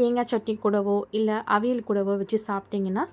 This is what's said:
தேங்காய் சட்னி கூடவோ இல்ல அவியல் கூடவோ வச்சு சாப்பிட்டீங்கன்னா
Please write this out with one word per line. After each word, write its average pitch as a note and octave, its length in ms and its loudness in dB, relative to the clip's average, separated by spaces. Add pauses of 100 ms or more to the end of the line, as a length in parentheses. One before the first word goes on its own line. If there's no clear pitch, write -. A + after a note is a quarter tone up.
தேங்காய் A#3+ 320 2
சட்னி A3 320 -2
கூடவோ G3+ 320 2 (240)
இல்ல G#3+ 100 2 (260)
அவியல் A#3+ 340 0
கூடவோ G3+ 320 2
வச்சு G#3+ 260 0
சாப்பிட்டீங்கன்னா G3 640 -2